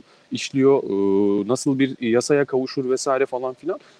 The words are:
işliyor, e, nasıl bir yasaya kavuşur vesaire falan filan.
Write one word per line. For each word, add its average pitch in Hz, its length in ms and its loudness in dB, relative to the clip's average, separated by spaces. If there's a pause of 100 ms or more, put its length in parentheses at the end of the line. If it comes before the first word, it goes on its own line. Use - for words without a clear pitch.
(320)
işliyor, 135 500 2
e, 101 680 0
nasıl 131 300 0
bir 131 220 0
yasaya 123 440 2
kavuşur 131 460 -4
vesaire 131 360 0
falan 127 280 -6
filan. - 260 -8 (200)